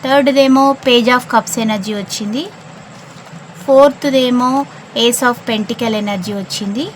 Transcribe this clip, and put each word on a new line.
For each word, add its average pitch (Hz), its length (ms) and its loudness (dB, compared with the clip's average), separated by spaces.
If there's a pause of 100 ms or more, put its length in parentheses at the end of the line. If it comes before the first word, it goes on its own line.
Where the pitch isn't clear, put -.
థర్డ్దేమో 269 720 4 (120)
page 240 200 4
of 247 140 2 (140)
cups 285 240 -2
ఎనర్జీ 214 340 -4
వచ్చింది. 208 520 -8 (1200)
ఫోర్త్దేమో 269 960 2 (340)
ace 240 320 0
of 240 40 -2 (140)
pentacle 226 460 -4
ఎనర్జీ 202 380 -6
వచ్చింది. 202 640 -8